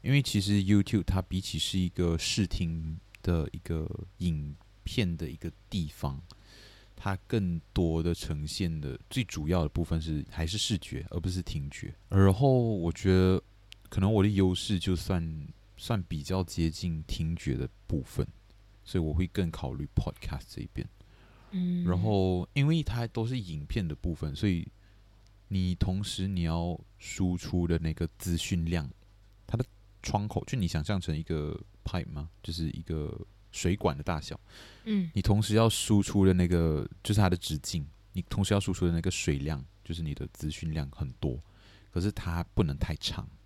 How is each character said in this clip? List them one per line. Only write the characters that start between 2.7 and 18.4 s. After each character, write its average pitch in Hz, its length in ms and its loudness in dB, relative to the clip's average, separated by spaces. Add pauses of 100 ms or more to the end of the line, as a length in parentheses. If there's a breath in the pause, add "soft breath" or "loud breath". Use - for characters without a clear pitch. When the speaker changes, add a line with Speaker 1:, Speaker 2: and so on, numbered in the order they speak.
Speaker 1:
的 82 280 0
一 87 120 -12
个 80 260 -4 (280)
影-， 76 380 -2 (280)
片 87 340 -2
的 78 120 -6
一 - 60 -10
个 85 160 -8 (180)
地 85 180 -2
方， 71 340 -6 (720 loud breath)
它 98 200 -4 (120)
更 90 320 0 (140)
多 82 280 2
的 85 120 2
呈 76 340 -4
现 82 340 -4
的 67 180 -8 (100)
最 127 140 -2
主 76 240 -4
要 87 160 4
的 76 60 0
部 85 140 -2
分 80 180 0
是， 78 280 -2
还 82 160 -4
是 90 120 -2
视 107 200 0
觉， - 320 -8
而 87 100 -4
不 90 100 -2
是 90 120 -2
听 71 280 -6
觉。 - 240 -12 (160)
然 98 240 8
后 131 260 4
我 101 320 2
觉 95 200 2
得 92 300 6 (480)
可 - 100 -2
能 98 120 4
我 104 120 6
的 107 60 6
优 95 240 4
势 92 260 0
就 92 160 2
算， 82 520 -2 (300)
算 107 260 -2
比 78 200 -6
较 92 200 0
接 82 260 0
近 80 340 -4
听 82 320 -2
觉 - 200 -2
的 127 120 -4 (200)
部 71 160 -2
分， - 220 -4 (580)